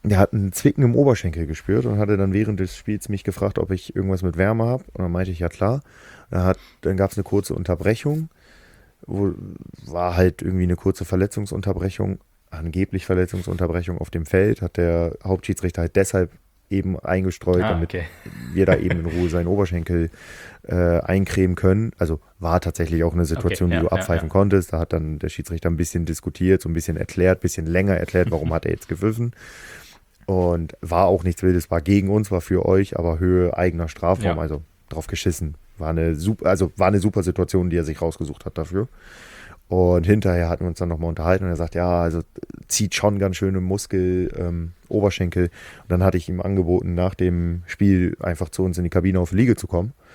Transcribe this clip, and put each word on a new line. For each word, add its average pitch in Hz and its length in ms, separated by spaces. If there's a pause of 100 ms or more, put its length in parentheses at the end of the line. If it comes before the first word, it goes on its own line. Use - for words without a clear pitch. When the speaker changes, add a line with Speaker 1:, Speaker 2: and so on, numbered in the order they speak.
Speaker 1:
der 104 140
hat 98 160
einen 98 200
Zwicken 143 300
im 120 120
Oberschenkel 98 500
gespürt 95 400
und 104 140
hatte 104 180
dann 95 160
während 104 260
des 92 160
Spiels - 340
mich 101 140
gefragt, 101 360
ob 87 100
ich - 260
irgendwas 95 280
mit 85 140
Wärme 110 280
hab. 123 160 (140)
Und 95 80
dann 87 80
meinte 92 180
ich, 82 100
"Ja, 85 100
klar." 120 320 (500)
Dann 90 120
hat, 92 140 (240)
dann 92 160
gab's 98 200
eine 98 60
kurze - 300
Unterbrechung. 107 760 (760)
Wo, 98 280 (520)
war 87 300
halt 90 260
irgendwie 90 220
eine 87 140
kurze 95 280
Verletzungsunterbrechung, 95 1120 (320)
angeblich 85 540
Verletzungsunterbrechung 90 920
auf - 120
dem 82 160
Feld, 98 360
hat 90 160
der 85 460
Hauptschiedsrichter 92 580
halt 82 160
deshalb 95 340 (380)
eben 92 280
eingestreut, 92 680
Speaker 2:
Ah, 110 40
Speaker 1:
damit 85 200
Speaker 2:
okay. 87 160 (180)
Speaker 1:
wir 67 420
da 90 120
eben 90 200
in 82 80
Ruhe 85 240
seinen 85 180
Oberschenkel, 87 600 (540)
äh, - 120 (260)
eincremen 92 560
können. 104 400
Also 80 240 (180)
war 87 220
tatsächlich 82 420
auch 82 100
eine 87 120
Situation, 82 440
Speaker 2:
Okay, - 20
Speaker 1:
die 85 40
Speaker 2:
ja, 82 60
Speaker 1:
du 85 80
Speaker 2:
ja, - 60
Speaker 1:
abpfeifen 82 340
Speaker 2:
ja. - 20
Speaker 1:
konntest. 98 400
Da 82 80
hat 82 140
dann 78 260
der 76 100
Schiedsrichter - 400
ein 82 80
bisschen 82 280
diskutiert, 90 560
so - 80
ein 82 40
bisschen 82 220
erklärt, 90 460
bisschen 82 240
länger 90 320
erklärt, 87 340
warum 80 220
Speaker 2:
<laughs> - 0
Speaker 1:
hat 82 120
er - 60
jetzt - 160
gepfiffen. 110 440 (920)
Und 87 560
war 87 260
auch 87 160
nichts 90 200
Wildes, 90 260
war 85 120
gegen 95 280
uns, 104 220
war 90 100
für 90 240
euch, 95 320
aber 82 220
Höhe 90 380
eigener 85 320
Strafraum, 87 480
Speaker 2:
Ja. - 20
Speaker 1:
also 76 220 (280)
drauf 78 180
geschissen. 82 480 (220)
War 80 120
eine 82 260
sup-, 90 300
also 92 320
war 95 100
eine 104 120
super 98 240
Situation, 90 460
die 85 80
er 85 60
sich 76 180
rausgesucht 80 440
hat - 120
dafür. 87 300 (840)
Und 90 320
hinterher 90 440
hatten 87 160
wir - 20
uns 82 100
dann 87 120
nochmal 85 200
unterhalten 87 360
und 90 40
er 85 60
sagt, 82 180
ja, 87 300
also 82 180 (460)
zieht - 260
schon 104 240
ganz 95 200
schön 95 180
im 92 80
Muskel, 92 760
ähm, 85 360 (140)
Oberschenkel. 92 580
Und - 460
dann 90 120
hatte 95 120
ich 87 140
ihm 90 120
angeboten, 90 520
nach 90 220
dem 87 500
Spiel 92 540
einfach 87 300
zu - 140
uns 90 140
in 90 60
die 85 80
Kabine 92 280
auf 87 120
die 92 60
Liege 117 180
zu - 100
kommen. 92 280 (220)